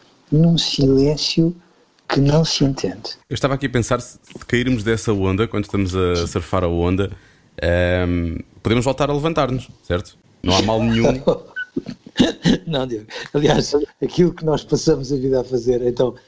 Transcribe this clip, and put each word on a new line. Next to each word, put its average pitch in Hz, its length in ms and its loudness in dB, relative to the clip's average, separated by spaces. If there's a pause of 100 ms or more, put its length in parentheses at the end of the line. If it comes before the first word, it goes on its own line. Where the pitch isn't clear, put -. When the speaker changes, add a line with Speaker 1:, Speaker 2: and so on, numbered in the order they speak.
(300)
Speaker 1:
num 165 260 4
silêncio 143 960 2 (540)
que 135 120 0
não 147 240 4
se - 200 0
entende. 98 540 -4 (100)
Speaker 2:
Eu 135 60 -8
estava 135 200 -2
aqui 139 120 -4
a 131 40 -4
pensar, 123 300 0
se, - 220 -16
se - 240 -20
cairmos 123 380 0
dessa 113 280 0
onda, 95 360 0
quando 104 160 -4
estamos 95 300 -2
a 87 320 0
surfar 92 380 -2
a 87 40 2
onda, 90 420 0 (500)
ahm, 87 760 0 (240)
podemos 113 220 2
voltar 139 260 -2
a - 20 -2
levantar-nos, 143 560 -2 (140)
certo? - 340 -4 (280)
Não 90 100 4
há 95 80 4
mal 110 200 0
nenhum. 113 420 2
Speaker 1:
<laughs> - 1400 -2
Não, 139 200 -2
Diogo. 113 200 -8 (260)
Aliás, 147 400 2 (300)
aquilo 170 300 2
que 170 120 -10
nós 151 180 0
passamos 139 500 0
a 143 40 0
vida 131 240 0
a 123 40 -2
fazer, 123 380 0
então, 123 320 0 (140)